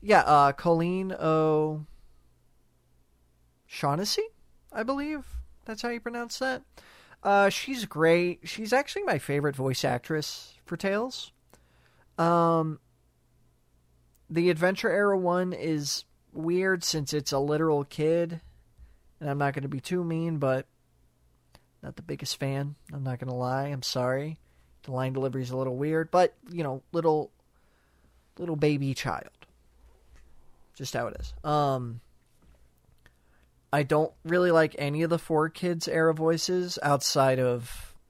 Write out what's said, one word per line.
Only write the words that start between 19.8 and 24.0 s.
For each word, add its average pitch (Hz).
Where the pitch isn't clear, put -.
too 180
mean, 165
but 131
not 131
the -
biggest 147
fan. 139
I'm 139
not 123
gonna 123
lie. 127
I'm 139
sorry. 135